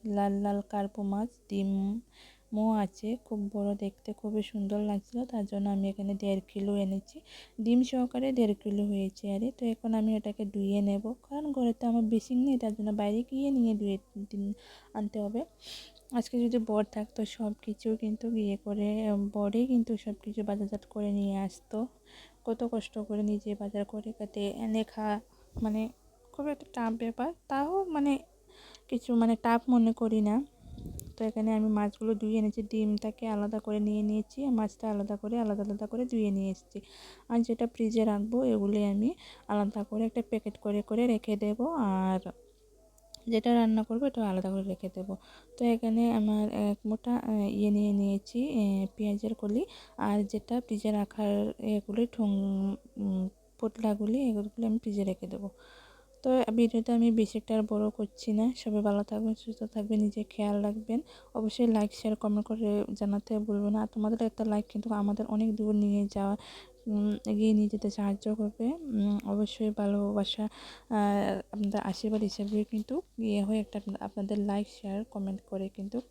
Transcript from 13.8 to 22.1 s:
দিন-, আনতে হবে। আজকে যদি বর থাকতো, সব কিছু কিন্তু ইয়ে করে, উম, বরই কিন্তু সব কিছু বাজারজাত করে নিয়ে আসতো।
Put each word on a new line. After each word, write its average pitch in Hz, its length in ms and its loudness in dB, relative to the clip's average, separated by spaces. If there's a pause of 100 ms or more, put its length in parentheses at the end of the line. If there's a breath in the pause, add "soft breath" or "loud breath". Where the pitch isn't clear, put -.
দিন-, 202 360 -6 (400 loud breath)
আনতে 214 260 -4
হবে। 208 200 -4 (720 loud breath)
আজকে 240 280 0
যদি 240 180 2
বর 214 260 2
থাকতো, 214 400 -6
সব 214 280 -4 (100)
কিছু 220 340 -2
কিন্তু 220 300 -4 (100)
ইয়ে 202 200 0
করে, 208 560 0
উম, 202 200 0
বরই 208 340 2
কিন্তু 240 300 2
সব 208 260 -6
কিছু 214 200 -6
বাজারজাত 208 480 -4
করে 208 220 -2
নিয়ে 196 240 0
আসতো। 196 420 -6 (680 loud breath)